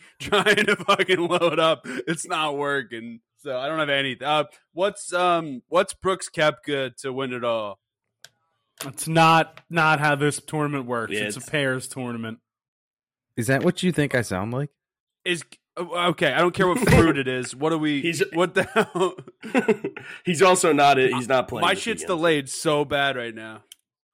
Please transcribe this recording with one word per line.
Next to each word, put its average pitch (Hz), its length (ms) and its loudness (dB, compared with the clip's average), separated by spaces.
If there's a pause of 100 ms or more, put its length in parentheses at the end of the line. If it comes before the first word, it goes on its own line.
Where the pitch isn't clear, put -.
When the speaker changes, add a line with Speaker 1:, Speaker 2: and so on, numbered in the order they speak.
Speaker 1:
<laughs> - 120 -20
trying 208 460 2
to 202 100 2
fucking 185 520 2
load 160 320 2
up. 160 260 2
It's - 420 -6
not 156 300 -4
working. 117 640 -6 (160)
So 135 200 -8
I 135 100 -6
don't 160 120 -4
have 147 100 0
any. 139 320 0
Uh, 147 240 0 (280)
what's, 196 400 -4
um, 170 540 0
what's 185 260 0
Brooks 185 360 -4
Koepka 147 680 -2
to 135 160 -8
win 131 200 -4
it 120 100 -6
all? 110 360 -2 (1080)
Speaker 2:
It's - 220 -10
not, 160 640 4
not 156 300 2
how 147 160 2
this 143 260 -2
tournament 147 440 -6
works. 117 280 -6
Speaker 3:
Yeah, 104 80 -2
Speaker 2:
It's 104 160 -6
a - 20 -12
Speaker 3:
it's - 100 -16
Speaker 2:
pairs 131 380 -2
tournament. 117 520 -10 (960)
Speaker 4:
Is 113 120 -4
that 131 160 2
what 175 200 0
you 180 80 2
think 143 220 0
I 127 80 4
sound 104 320 -4
like? 139 160 -4 (560)
Speaker 1:
Is, 175 180 -4 (340)
uh, 180 60 -4 (260)
okay, 156 240 2
I 139 60 2
don't 175 140 4
care 190 140 2
what 180 120 0
fruit 165 380 6
it 131 100 -2
is. 127 280 -4
What 143 140 -2
do 165 100 0
we? 147 220 -2
Speaker 3:
He's 165 200 -2 (120)
Speaker 1:
what 180 220 0
the 190 80 2
hell? 180 520 -2 (280)
Speaker 3:
<laughs> - 840 -4
He's 175 160 2
also 180 320 6
not. 143 240 6
He's 123 320 2
not 131 180 2
playing 117 140 -6
Speaker 1:
My 175 140 2
Speaker 3:
this 196 80 -8
Speaker 1:
shit's 226 180 -4
Speaker 3:
weekend. 175 180 -2
Speaker 1:
delayed 156 300 2
so 147 360 0
bad 139 300 0
right 117 180 -8
now. 110 300 -16 (500)